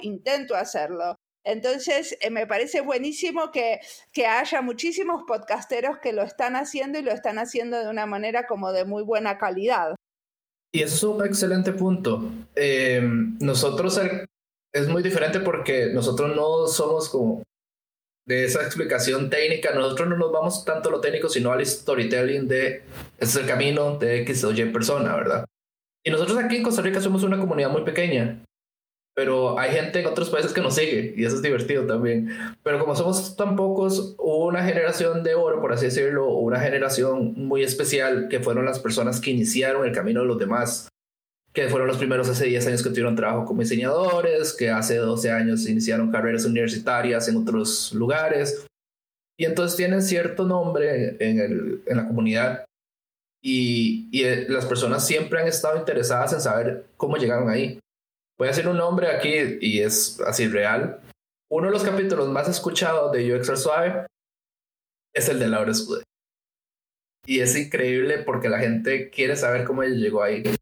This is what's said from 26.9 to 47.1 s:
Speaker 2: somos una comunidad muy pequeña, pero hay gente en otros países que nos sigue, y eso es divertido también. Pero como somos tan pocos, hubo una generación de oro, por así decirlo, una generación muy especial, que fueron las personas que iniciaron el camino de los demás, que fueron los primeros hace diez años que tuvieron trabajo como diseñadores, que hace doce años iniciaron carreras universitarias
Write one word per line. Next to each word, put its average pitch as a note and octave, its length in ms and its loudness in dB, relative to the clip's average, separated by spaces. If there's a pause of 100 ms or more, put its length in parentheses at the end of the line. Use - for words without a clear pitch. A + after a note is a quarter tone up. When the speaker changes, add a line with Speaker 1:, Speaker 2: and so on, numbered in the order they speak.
Speaker 2:
somos F#3+ 220 2
una G3 140 2
comunidad D#3 320 0
muy - 140 0
pequeña, D#3 600 -2 (720)
pero C3 440 2
hay C3 120 0
gente E3 280 0
en D#3+ 80 0
otros E3+ 240 -2
países D3+ 220 0
que F#3 80 0
nos C3 120 0
sigue, D#3 420 0
y A2+ 80 0
eso A#2 120 2
es C3+ 80 -2
divertido C#3 420 0
también. A2+ 440 2 (340)
Pero D3 160 2
como D3 160 0
somos F#3 400 0
tan G3 200 0
pocos, F#3+ 600 0
hubo D#3+ 300 2
una F3 160 0
generación E3 600 2
de E3 120 2
oro, E3 260 2
por C3 100 0
así B2+ 140 2
decirlo, C3+ 440 2
una A#2 300 2
generación C3 760 0
muy C3+ 280 0
especial, C3 640 0
que B2+ 120 -2
fueron B2 260 0
las C3+ 140 -2
personas A#2+ 420 -2
que - 80 -4
iniciaron C3 560 2
el A#2 80 0
camino A2+ 280 0
de B2+ 40 2
los A#2+ 140 2
demás, A#2+ 500 -2 (640)
que C3+ 160 0
fueron C3 180 2
los B2+ 100 0
primeros B2+ 300 0
hace B2+ 180 2
diez B2 200 2
años B2 160 2
que - 80 0
tuvieron A2+ 260 0
trabajo A2 300 0
como A2+ 160 0
diseñadores, D#3 920 2
que A2+ 200 0
hace A2 240 0
doce A2+ 340 2
años A2+ 400 2
iniciaron A2+ 420 2
carreras A2+ 340 0
universitarias A#2 840 0